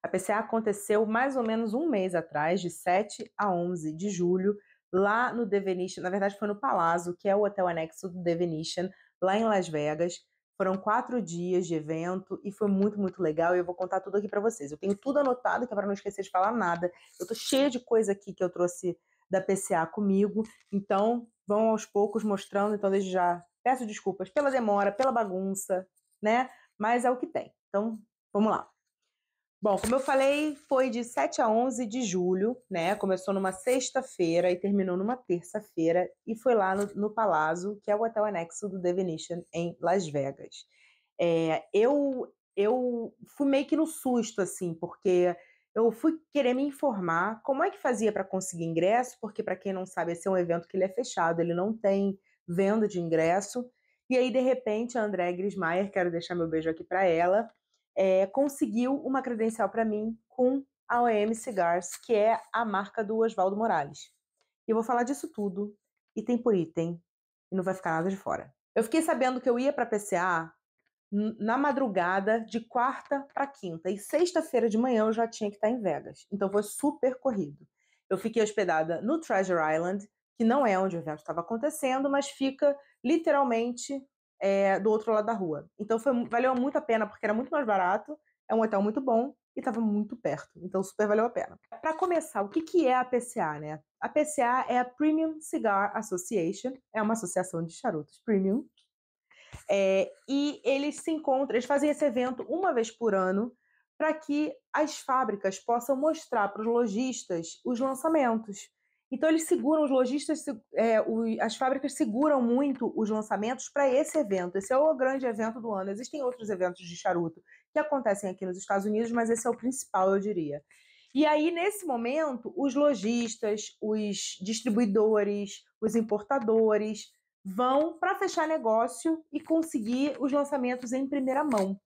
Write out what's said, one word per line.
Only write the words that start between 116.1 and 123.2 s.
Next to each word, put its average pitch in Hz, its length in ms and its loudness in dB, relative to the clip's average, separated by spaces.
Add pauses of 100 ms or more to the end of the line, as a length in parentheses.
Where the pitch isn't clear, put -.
outros 240 260 -4
eventos 180 340 -2
de 170 120 -14
charuto 175 440 -2 (320)
que 302 60 0
acontecem 262 500 0
aqui 185 160 -8
nos 185 140 -6
Estados 196 260 -2
Unidos, 214 280 0
mas 233 180 0
esse 226 160 0
é 233 40 0
o 233 60 -2
principal, 208 560 0
eu 196 60 4
diria. 170 420 -4 (540)
E 277 100 4
aí, 302 280 2
nesse 370 340 -2
momento, 254 680 -2
os 269 180 0
lojistas, 233 1080 0